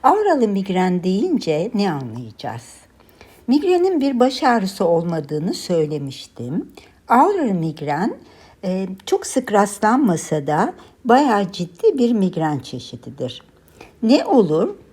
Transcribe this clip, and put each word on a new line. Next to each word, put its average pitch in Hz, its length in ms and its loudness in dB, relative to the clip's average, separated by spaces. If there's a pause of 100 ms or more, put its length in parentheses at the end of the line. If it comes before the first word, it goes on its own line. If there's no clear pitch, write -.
Auralı 330 460 4
migren 185 560 0
deyince 190 720 0
ne 202 160 0
anlayacağız? 117 840 -10 (720)
Migrenin 349 540 2
bir 262 200 0
baş 262 220 2
ağrısı 214 420 0
olmadığını 165 720 -2
söylemiştim. 147 1120 -4 (400)
Auralı 285 460 2
migren, 160 600 -4 (500)
e, 190 220 -4 (200)
çok 392 200 -2
sık 254 260 -4
rastlanmasa 202 920 0
da 185 280 0 (300)
bayağı 233 480 2
ciddi 269 460 -2
bir 240 140 2
migren 165 460 0
çeşididir. - 840 -12 (600)
Ne 233 220 4
olur? 196 500 4 (180)